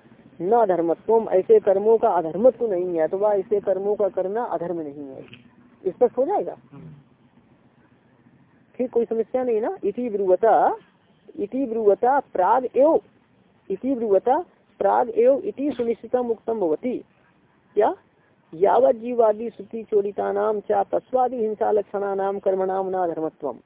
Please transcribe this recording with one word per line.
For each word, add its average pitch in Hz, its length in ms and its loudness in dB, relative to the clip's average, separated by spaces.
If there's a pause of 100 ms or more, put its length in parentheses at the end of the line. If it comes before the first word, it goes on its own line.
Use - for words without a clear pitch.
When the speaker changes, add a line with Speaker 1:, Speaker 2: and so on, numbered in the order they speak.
(420)
Speaker 1:
न 185 100 0
अधर्मत्वम, 202 800 2
ऐसे 190 300 4
कर्मों 208 380 2
का 220 120 2
अधर्मत्व 185 640 2
नहीं 180 260 -2
है, 156 100 2
अथवा 208 260 0
ऐसे 202 260 -2
कर्मों 196 360 -2
का 202 140 0
करना 196 340 -4
अधर्म 170 380 -6
नहीं 143 260 -12
है। 131 140 -16 (680)
स्पष्ट - 260 0
हो 262 80 2
जाएगा? 311 320 -4 (140)
Speaker 2:
हम्म। 156 200 -20 (1900)
Speaker 1:
ठीक, 240 120 -4
कोई 233 160 0
समस्या 226 380 -4
नहीं 226 180 0
ना? 359 220 -4
इति 233 260 -4
ब्रुवता, 196 680 2 (640)
इति 247 260 -6
ब्रुवता 226 540 2 (140)
प्राग 226 420 0
एव, 277 240 4 (680)
इति 254 260 -4
ब्रुवता 233 500 0 (340)
प्राग 220 300 0
एव 247 360 2
इति 269 260 -6
सुनिश्चितम 233 580 -4
उक्तम 226 300 -6
भवति। 180 380 -2 (800)
क्या? 247 200 2 (580)
यावत 233 420 4
जीवादि 226 540 0
श्रुति 220 340 -12
चोरितानाम 202 760 -2
चा 202 240 0
पशुआदि 247 520 -2
हिंसा 214 360 -2
लक्षणानाम 196 680 -2
कर्मणाम 190 500 -2
न 185 180 -2
धर्मत्वम। 156 580 -8